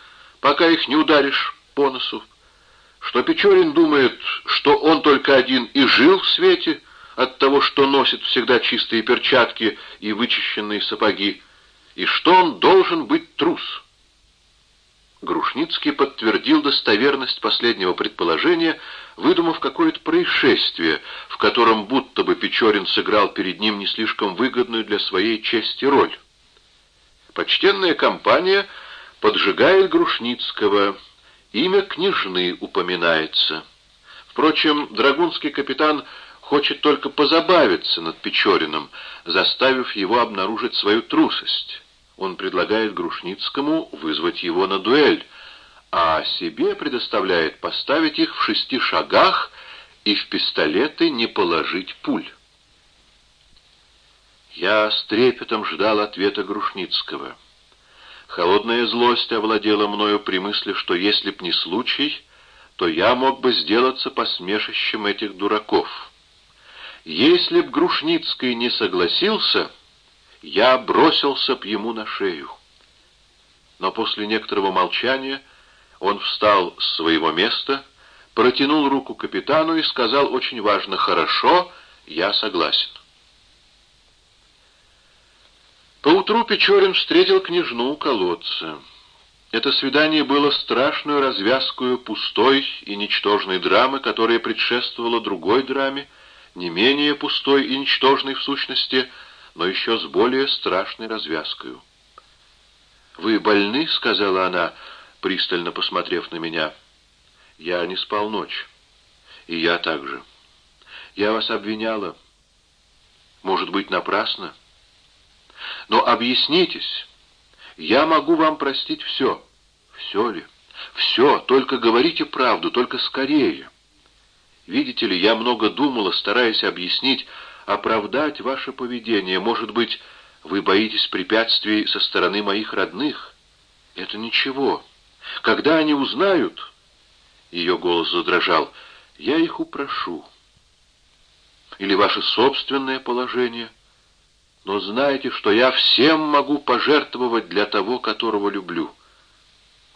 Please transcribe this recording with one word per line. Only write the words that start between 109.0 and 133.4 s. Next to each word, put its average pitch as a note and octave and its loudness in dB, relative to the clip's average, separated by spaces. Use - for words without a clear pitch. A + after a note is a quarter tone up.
И E2+ -8
я E2+ 0
также. C#2 -6
Я G#2 0
вас A2 -2
обвиняла. G#2+ -4
Может F#2 -2
быть, F#2+ -4
напрасно? F#2+ -4
Но A#2 2
объяснитесь. B2 0
Я G#2+ 2
могу D#3 2
вам D#3 2
простить C#3 -4
всё». A2+ -4
«Всё - -4
ли?» F2 -10
«Всё, A#2+ 2
только C3 2
говорите B2 2
правду, A#2 -2
только B2 -2
скорее. C3+ -2
Видите B2 -4
ли, F#2 -2
я G2+ 4
много A2 0
думала, B2 -2
стараясь A2+ 0
объяснить, F2+ -4
оправдать A2 -2
ваше C3 -6
поведение. A2+ -4
Может A2 -4
быть, A2+ -4
вы F#2 -4
боитесь G#2 0
препятствий G#2+ 0
со - -4
стороны G2 0
моих G2+ -4
родных? G2+ -4